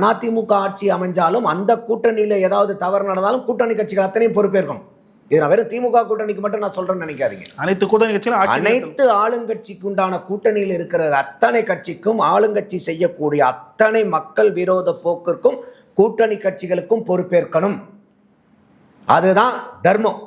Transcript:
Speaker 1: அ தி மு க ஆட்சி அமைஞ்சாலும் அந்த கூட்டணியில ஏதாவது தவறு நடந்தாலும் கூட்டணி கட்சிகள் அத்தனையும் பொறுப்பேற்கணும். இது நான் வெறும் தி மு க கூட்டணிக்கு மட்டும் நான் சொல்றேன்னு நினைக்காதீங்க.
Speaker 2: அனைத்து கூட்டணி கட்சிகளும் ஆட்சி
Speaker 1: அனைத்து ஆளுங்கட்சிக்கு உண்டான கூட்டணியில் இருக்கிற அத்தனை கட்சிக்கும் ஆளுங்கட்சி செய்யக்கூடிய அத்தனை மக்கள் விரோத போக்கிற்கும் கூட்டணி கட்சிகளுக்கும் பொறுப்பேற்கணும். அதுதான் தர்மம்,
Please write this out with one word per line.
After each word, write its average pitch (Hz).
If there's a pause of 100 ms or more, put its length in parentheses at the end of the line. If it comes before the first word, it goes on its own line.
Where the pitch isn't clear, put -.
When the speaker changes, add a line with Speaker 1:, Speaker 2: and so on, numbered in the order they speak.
Speaker 1:
அ 220
தி 233
மு 226
க 214
ஆட்சி 196
அமைஞ்சாலும் 180
அந்த 202
கூட்டணியில 220
ஏதாவது 196
தவறு 196
நடந்தாலும் 202
கூட்டணி 233
கட்சிகள் 196
அத்தனையும் 220
பொறுப்பேற்கணும். 185 (460)
இது 151
நான் 147
வெறும் 208
தி 226
மு 247
க 233
கூட்டணிக்கு 208
மட்டும் 208
நான் 196
சொல்றேன்னு 185
நினைக்காதீங்க. 123 (100)
Speaker 2:
அனைத்து 185
கூட்டணி 214
கட்சிகளும் 208
ஆட்சி 131
Speaker 1:
அனைத்து 240
ஆளுங்கட்சிக்கு 220
உண்டான 185 (100)
கூட்டணியில் 202
இருக்கிற 170
அத்தனை 226
கட்சிக்கும் 208
ஆளுங்கட்சி 202
செய்யக்கூடிய 156
அத்தனை 220
மக்கள் 190
விரோத 180
போக்கிற்கும் 175 (360)
கூட்டணி 220
கட்சிகளுக்கும் 185
பொறுப்பேற்கணும். 180 (1300)
அதுதான் 190 (280)
தர்மம், 202